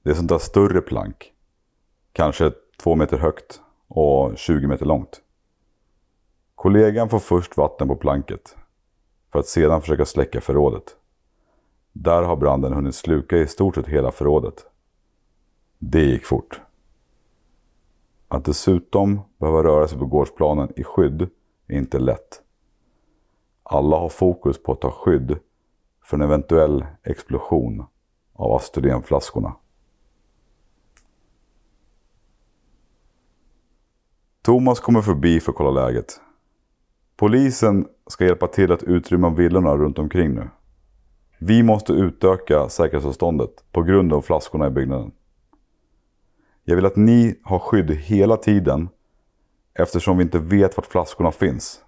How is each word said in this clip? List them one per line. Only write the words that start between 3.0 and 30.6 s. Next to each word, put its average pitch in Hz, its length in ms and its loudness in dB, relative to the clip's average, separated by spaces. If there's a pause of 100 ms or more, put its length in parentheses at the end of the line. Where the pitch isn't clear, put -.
högt - 440 -4 (260)
och 69 500 0
tjugo 73 300 -2
meter 69 180 -4
långt. 73 360 -4 (1300)
Kollegan 107 540 2
får 110 100 0
först - 380 -2
vatten 73 300 -2
på 67 80 -2
planket, - 600 -6 (760)
för 73 80 -2
att 71 80 -4
sedan 80 340 0
försöka 73 240 -2
släcka 67 360 -4
förrådet. 67 560 -2 (960)
Där 82 300 0
har 87 120 0
branden 67 380 0
hunnit 69 220 -4
sluka 80 420 -2
i 80 100 2
stort 95 280 -2
sett 67 120 -6
hela 69 240 -2
förrådet. 71 540 -2 (1120)
Det 76 260 2
gick 64 220 0
fort. - 360 -6 (1700)
Att 69 180 -6
dessutom 98 760 0 (160)
behöva 78 260 0
röra 76 240 4
sig 76 120 -8
på 67 60 -4
gårdsplanen 73 680 -2
i 73 80 -10
skydd 78 460 -2 (380)
är 67 100 -6
inte 67 220 -4
lätt. - 420 -6 (1200)
Alla 76 340 0
har 82 120 -4
fokus 87 540 -2
på - 80 -4
att 65 100 -4
ta 65 100 -4
skydd 71 480 -2 (640)
för - 140 -6
en 73 40 -2
eventuell 73 640 0 (180)
explosion 64 840 -4 (480)
av - 180 -4
Astylenflaskorna. 65 1040 -4 (4000)